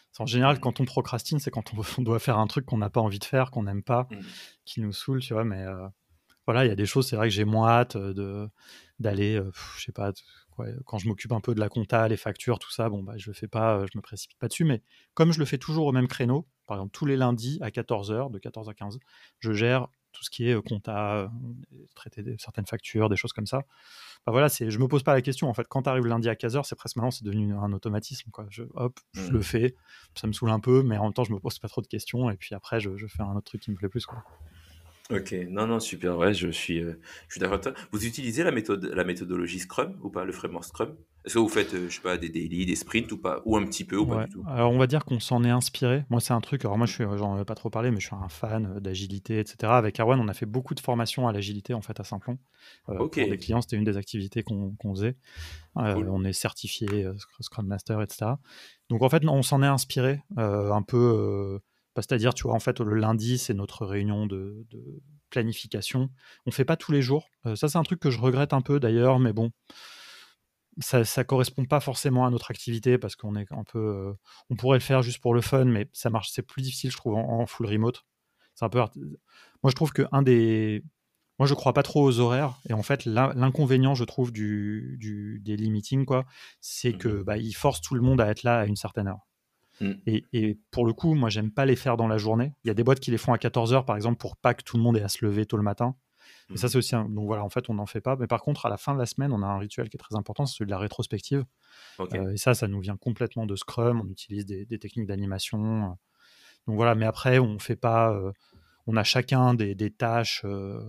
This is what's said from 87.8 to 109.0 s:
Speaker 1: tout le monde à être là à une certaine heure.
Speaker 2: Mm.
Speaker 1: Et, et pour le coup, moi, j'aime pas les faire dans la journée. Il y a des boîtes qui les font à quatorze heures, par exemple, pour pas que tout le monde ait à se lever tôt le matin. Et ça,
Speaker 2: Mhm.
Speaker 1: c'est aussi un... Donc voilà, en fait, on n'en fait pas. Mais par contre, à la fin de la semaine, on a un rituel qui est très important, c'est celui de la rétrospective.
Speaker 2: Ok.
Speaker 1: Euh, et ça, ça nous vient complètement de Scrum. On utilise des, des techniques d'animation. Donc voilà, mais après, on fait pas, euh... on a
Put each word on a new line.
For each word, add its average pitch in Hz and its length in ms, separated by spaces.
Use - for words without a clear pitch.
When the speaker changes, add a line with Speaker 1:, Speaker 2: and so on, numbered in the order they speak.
Speaker 1:
tout - 140
le 120 80
monde 131 180
à 107 80
être 107 140
là 120 180
à 107 60
une 104 100
certaine 101 320
heure. 104 180
Speaker 2:
Mm. 98 120
Speaker 1:
Et, 107 180
et 107 240
pour 123 140
le 113 80
coup, 160 220
moi, 123 160
j'aime 107 220
pas 139 120
les 131 120
faire 127 200
dans 113 120
la 110 100
journée. 113 340
Il 113 40
y - 20
a 104 40
des 113 100
boîtes 131 160
qui - 100
les 113 80
font - 140
à 113 60
quatorze 117 340
heures, 131 140
par 107 100
exemple, 110 220
pour - 180
pas 123 160
que - 100
tout - 140
le 113 60
monde 117 160
ait 104 40
à 101 60
se - 160
lever 104 220
tôt - 100
le 104 60
matin. 120 340
Et 95 60
ça, 120 100
Speaker 2:
Mhm. 117 40
Speaker 1:
c'est 127 80
aussi 123 180
un... 110 120
Donc 104 180
voilà, 104 180
en 101 60
fait, - 180
on 113 60
n'en 104 120
fait 107 140
pas. 131 160
Mais 123 100
par 113 140
contre, - 260
à - 20
la 104 80
fin 143 180
de 139 40
la 123 80
semaine, 139 260
on 104 100
a 98 40
un 98 120
rituel 104 300
qui - 80
est - 20
très - 180
important, 107 300
c'est 131 100
celui 107 100
de 98 60
la 95 60
rétrospective. 110 640
Speaker 2:
Ok. 92 160
Speaker 1:
Euh, 95 180
et 101 40
ça, 123 180
ça 113 140
nous 98 120
vient 98 160
complètement 113 500
de 101 80
Scrum. 117 460
On 98 80
utilise 101 380
des, 98 180
des 113 140
techniques 104 280
d'animation. 101 920
Donc 107 100
voilà, 117 180
mais 110 120
après, 127 320
on 107 200
fait - 180
pas, 113 360
euh... 98 200
on 110 100
a 110 80